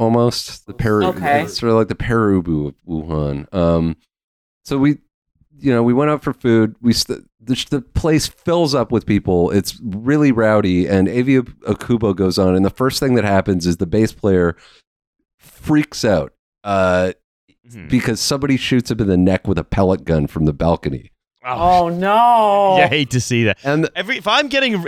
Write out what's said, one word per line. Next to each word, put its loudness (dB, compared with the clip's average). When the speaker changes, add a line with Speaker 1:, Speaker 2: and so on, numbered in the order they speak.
Speaker 1:
almost. -2
The -16
Peru-, 0
Speaker 2:
Okay. -2
Speaker 1:
it's -8
sort -2
of 4
like 2
the -6
Perubu 0
of -12
Wuhan. -6
Um, 0
so -4
we, 2
you 0
know, 2
we 2
went 2
out -4
for -6
food. 2
We 2
st-, -6
the, -4
sh-, -8
the -2
place 0
fills -2
up 0
with 0
people. 0
It's -2
really 0
rowdy, 2
and 2
Avi 0
Ak-, 0
Akubo -2
goes 0
on, 2
and 2
the 0
first -4
thing 0
that 2
happens 0
is 0
the -4
bass 0
player 0
freaks -4
out, 0
uh, 0
Speaker 3:
Mm-hmm. -20
Speaker 1:
because 0
somebody -2
shoots -2
him -4
in 0
the 2
neck 2
with 0
a -4
pellet 0
gun 0
from -4
the 2
balcony. -4
Speaker 3:
Oh. 2
Speaker 2:
Oh, -2
no. 2
Speaker 3:
You 2
hate -2
to 0
see -2
that. 0
Speaker 1:
And -2
Speaker 3:
Every, -6
if -8
I'm 0
getting, -2